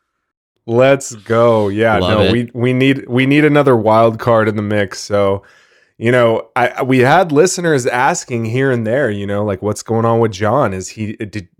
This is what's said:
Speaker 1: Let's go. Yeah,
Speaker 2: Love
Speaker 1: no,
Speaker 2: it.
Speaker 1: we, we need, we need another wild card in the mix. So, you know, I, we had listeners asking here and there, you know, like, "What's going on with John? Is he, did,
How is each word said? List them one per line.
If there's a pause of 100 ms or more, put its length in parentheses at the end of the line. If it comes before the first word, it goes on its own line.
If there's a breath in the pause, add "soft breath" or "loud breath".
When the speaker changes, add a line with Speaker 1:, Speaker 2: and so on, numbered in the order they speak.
(640)
Speaker 1:
Let's
go.
Yeah,
Speaker 2:
Love
Speaker 1:
no,
Speaker 2:
it.
Speaker 1:
we,
we
need,
we
need
another
wild
card
in
the
mix.
So, (540 soft breath)
you
know,
I,
we
had
listeners
asking
here
and
there,
you
know,
like,
"What's
going
on
with
John?
Is
he,
did, (120)